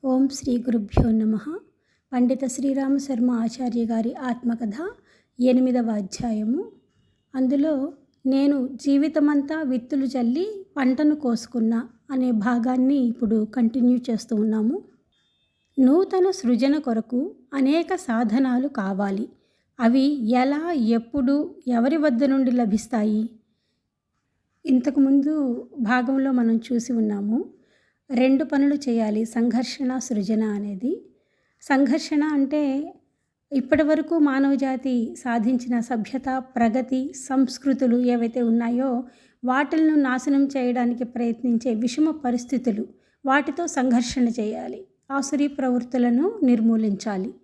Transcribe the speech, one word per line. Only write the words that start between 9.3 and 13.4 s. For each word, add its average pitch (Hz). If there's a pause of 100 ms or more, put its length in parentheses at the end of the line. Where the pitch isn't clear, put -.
విత్తులు 262
జల్లి 277 (100)
పంటను 294
కోసుకున్నా" 233 (220)
అనే 254
భాగాన్ని 247
ఇప్పుడు 226